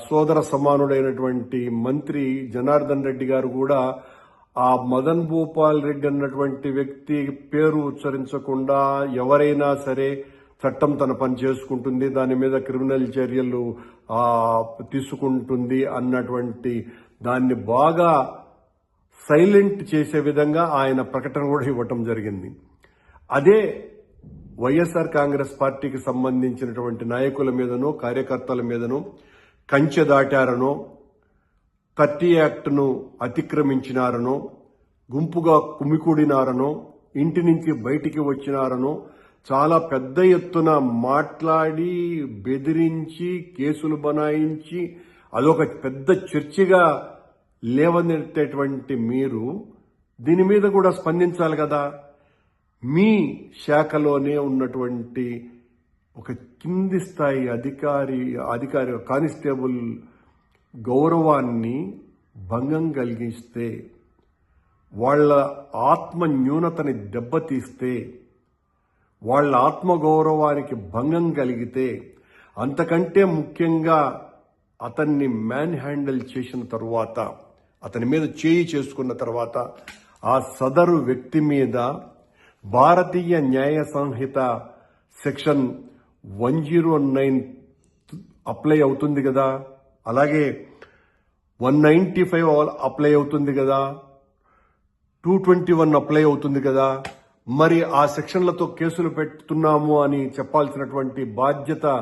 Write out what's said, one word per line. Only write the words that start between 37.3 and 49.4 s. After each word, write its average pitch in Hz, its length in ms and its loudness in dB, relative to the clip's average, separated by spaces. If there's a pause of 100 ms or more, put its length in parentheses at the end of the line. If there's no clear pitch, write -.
నుంచి 160 400 2
బయటికి 147 360 -4
వచ్చినారనో, 135 840 -4 (480)
చాలా 156 240 4
పెద్ద 135 420 -4
ఎత్తున 175 600 4
మాట్లాడి, 160 1400 -2
బెదిరించి, 156 1300 -4
కేసులు 151 380 -2
బనాయించి, 156 1000 -4 (380)
అదొక 151 500 2
పెద్ద 135 260 -4
చర్చగా 175 1040 2 (500)
లేవనెత్తేటువంటి 143 1300 0
మీరు 131 680 -4 (560)